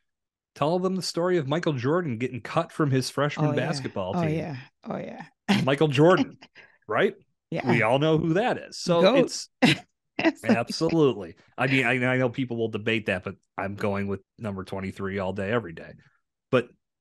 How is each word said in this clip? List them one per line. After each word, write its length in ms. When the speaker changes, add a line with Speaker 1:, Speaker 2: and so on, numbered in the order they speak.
Speaker 1:
tell 240
them 180
the 60
story 340
of 100
Michael 280
Jordan 420
getting 240
cut 320
from 180
his 200
freshman 400
Speaker 2:
Oh, 40
yeah. 120
Speaker 1:
basketball 500
Speaker 2:
Oh, 60
Speaker 1:
team. 160
Speaker 2:
yeah. 180
Oh, 140
yeah. 280
<laughs> 160
Speaker 1:
Michael 240
Jordan, 500
right? 260
Speaker 2:
Yeah. 200
Speaker 1:
We 120
all 160
know 200
who 160
that 240
is. 200
So 240
Speaker 2:
Goat. 160
Speaker 1:
it's 320
Speaker 2:
<laughs> 220
It's 220
like 160
Speaker 1:
absolutely. 800
I 120
mean, 180
I, 60
I 120
know 120
people 280
will 140
debate 360
that, 160
but 140
I'm 200
going 320
with 100
number 280
twenty-three 560
all 120
day, 200
every 220
day. 180
But 200